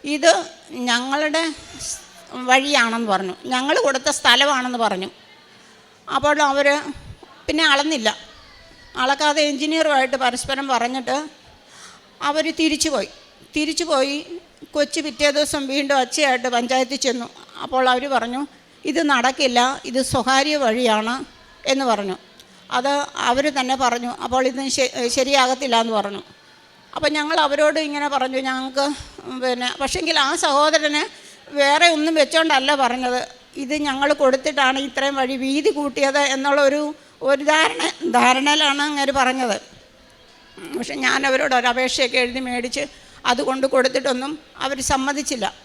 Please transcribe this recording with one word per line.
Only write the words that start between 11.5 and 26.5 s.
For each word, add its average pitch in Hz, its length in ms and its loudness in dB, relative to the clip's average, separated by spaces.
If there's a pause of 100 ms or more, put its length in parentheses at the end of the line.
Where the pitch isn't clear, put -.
അവർ 302 160 0 (140)
തിരിച്ചുപോയി. 302 500 2 (460)
തിരിച്ചുപോയി 302 600 0 (580)
കൊച്ച് 294 300 -2
പിറ്റേ 285 320 0
ദിവസം 294 240 -2 (120)
വീണ്ടും 277 300 0
അച്ഛയായിട്ട് 254 540 0
പഞ്ചായത്തിൽ 262 480 0
ചെന്നു. 240 240 -4 (340)
അപ്പോൾ 262 200 0 (100)
അവർ 247 120 0 (120)
പറഞ്ഞു, 240 240 -4 (440)
"ഇത് 302 240 0
നടക്കില്ല, 262 760 2
ഇത് 254 180 -2
സ്വകാര്യ 269 520 0
വഴിയാണ്" 233 720 0 (400)
എന്ന് 269 200 0
പറഞ്ഞു. 202 320 -2 (540)
അത് 277 340 0 (100)
അവര് 277 440 0
തന്നെ 254 160 0
പറഞ്ഞു. 240 360 0 (120)
അപ്പോൾ 254 240 0
ഇത് 269 200 -4
ശ-, 247 400 -2
ശരിയാകത്തില്ല 254 720 2
എന്ന് 226 120 -2
പറഞ്ഞു. 202 300 -4 (720)